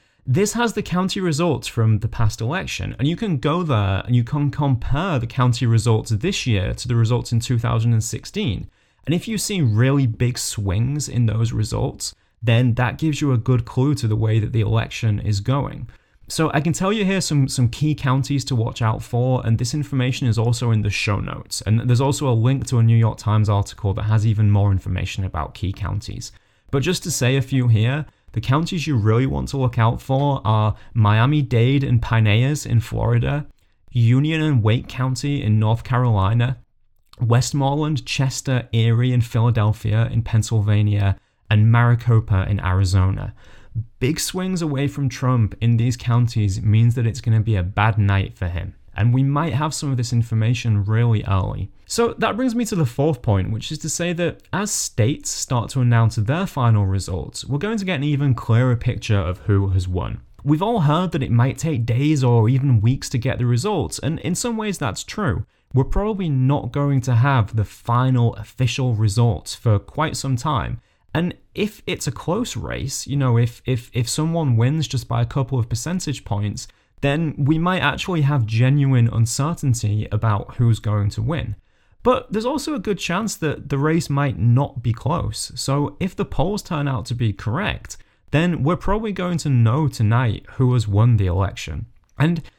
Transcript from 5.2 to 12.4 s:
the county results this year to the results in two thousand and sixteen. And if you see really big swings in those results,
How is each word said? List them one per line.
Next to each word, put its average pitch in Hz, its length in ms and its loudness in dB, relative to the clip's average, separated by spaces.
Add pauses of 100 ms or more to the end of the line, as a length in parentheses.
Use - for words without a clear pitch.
the 120 60 -4
county 123 400 0
results 113 440 2
this 120 380 -2
year 104 260 0
to - 140 -8
the 120 80 0
results 120 340 0
in 117 80 2
two 117 220 0
thousand 117 320 0
and 110 100 4
sixteen. - 640 -6 (380)
And 147 80 0
if 175 140 -4
you 226 80 -4
see 202 240 -4
really 131 460 2
big 120 320 -2
swings 113 720 -4
in 120 160 2
those 113 260 0
results, 110 640 -4 (280)